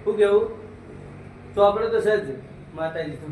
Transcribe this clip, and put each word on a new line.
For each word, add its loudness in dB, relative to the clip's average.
શું -2
કહેવું, 6
ચોપડા 4
તો 2
છે 2
જ -8
માતાજી -6
તો. -12